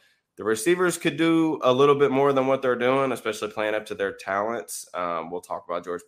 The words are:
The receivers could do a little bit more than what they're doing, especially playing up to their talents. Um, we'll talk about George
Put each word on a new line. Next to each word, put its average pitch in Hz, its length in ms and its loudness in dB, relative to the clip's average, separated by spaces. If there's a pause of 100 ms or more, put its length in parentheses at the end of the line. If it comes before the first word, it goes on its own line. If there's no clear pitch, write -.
(360)
The 98 60 -10
receivers 175 560 0
could 151 180 -2
do 165 460 2
a 127 100 4
little 139 220 6
bit 139 160 4
more 139 220 4
than 131 160 2
what 135 120 2
they're 127 140 2
doing, 131 380 2
especially 107 400 -6
playing 107 240 -2
up 107 100 -6
to 107 80 -8
their 98 180 -2
talents. 104 800 -4
Um, 85 380 -4
we'll 87 120 -8
talk 85 260 -10
about 87 160 -4
George 87 240 -8